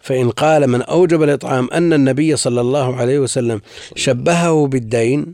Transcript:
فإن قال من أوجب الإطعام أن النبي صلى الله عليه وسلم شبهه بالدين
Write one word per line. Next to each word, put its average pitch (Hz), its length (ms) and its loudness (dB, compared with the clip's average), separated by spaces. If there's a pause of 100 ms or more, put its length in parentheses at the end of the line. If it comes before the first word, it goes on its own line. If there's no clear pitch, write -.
فإن 127 280 0
قال 151 380 2
من 120 140 0
أوجب 165 420 2
الإطعام 135 500 -2
أن 165 200 2
النبي 143 420 2
صلى 123 260 -2
الله 127 340 -2
عليه 127 240 0
وسلم 117 420 -2 (340)
شبهه 156 720 0
بالدين 127 680 -2